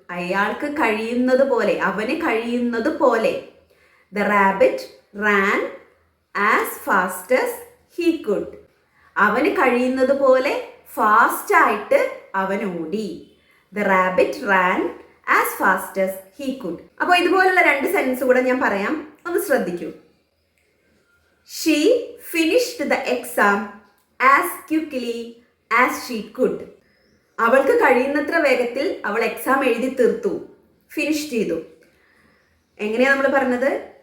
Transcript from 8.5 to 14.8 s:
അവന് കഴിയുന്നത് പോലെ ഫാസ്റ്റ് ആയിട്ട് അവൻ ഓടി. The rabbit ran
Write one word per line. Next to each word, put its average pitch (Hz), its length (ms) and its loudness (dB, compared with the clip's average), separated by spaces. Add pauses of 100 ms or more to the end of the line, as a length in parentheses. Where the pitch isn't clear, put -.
അവന് 214 320 2
കഴിയുന്നത് 254 720 0
പോലെ 269 500 2 (260)
ഫാസ്റ്റ് 233 600 2
ആയിട്ട് - 680 2 (140)
അവൻ 190 460 -4
ഓടി. 180 560 -8 (380)
The 202 120 -2
rabbit 185 460 2
ran 190 500 0 (500)